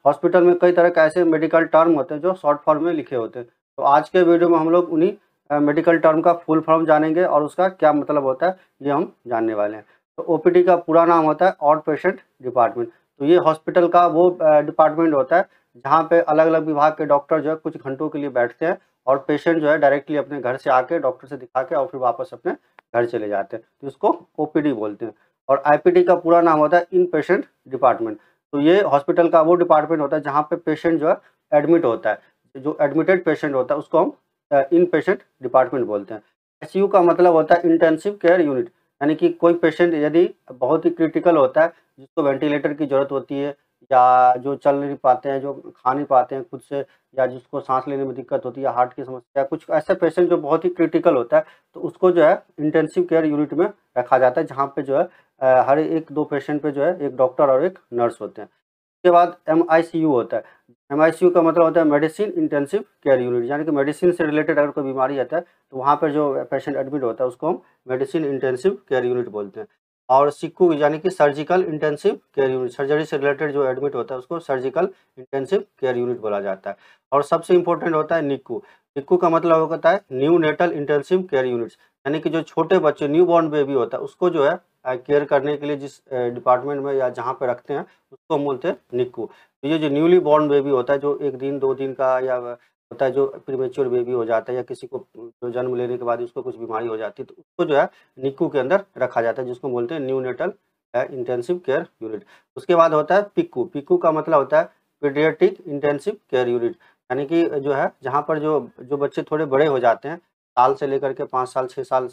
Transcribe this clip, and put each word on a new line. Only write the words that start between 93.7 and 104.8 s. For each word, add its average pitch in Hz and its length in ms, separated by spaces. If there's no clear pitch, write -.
बेबी 123 240
हो 120 120
जाता 113 280
है 123 40
या 123 60
किसी 123 240
को 127 200
जो 117 340
जन्म 127 240
लेने 123 240
के 123 60
बाद 117 160
उसको 120 220
कुछ 120 140
बीमारी 113 300
हो 110 100
जाती 110 260
है, 127 40
तो - 120
उसको - 260
जो 156 120
है 165 120
निक्कू 135 300
के 147 100
अंदर 156 260
रखा 123 240
जाता 113 200
है, 123 60
जिसको 123 200
बोलते 120 260
हैं 156 60
न्यू 131 200
नेटल, 127 320
अ, 123 80
इंटेंसिव 135 640
केयर 151 200
यूनिट। 110 220
उसके 175 180
बाद 165 200
होता 151 200
है 202 80
पिक्कू। 165 420
पिक्कू 147 320
का 175 160
मतलब 156 260
होता 139 200
है 175 140